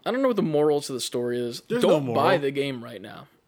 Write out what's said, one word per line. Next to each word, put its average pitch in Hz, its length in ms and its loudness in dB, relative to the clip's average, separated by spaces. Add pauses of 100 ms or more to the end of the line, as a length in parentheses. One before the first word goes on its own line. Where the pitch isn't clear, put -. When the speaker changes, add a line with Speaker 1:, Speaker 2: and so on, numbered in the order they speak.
Speaker 1:
I 190 60 -2
don't 254 100 0
know 269 60 2
what 240 80 2
the - 80 0
moral 151 380 2
to 143 120 -8
the 123 60 -4
story 123 400 -2
is. 120 300 -6
Speaker 2:
There's 240 120 0
Speaker 1:
Don't 170 240 4
Speaker 2:
no 120 80 -2
Speaker 1:
buy 135 100 4
Speaker 2:
moral. 175 160 4
Speaker 1:
the 139 120 -2
game 139 320 -4
right 117 180 -14
now. 101 260 -16 (200)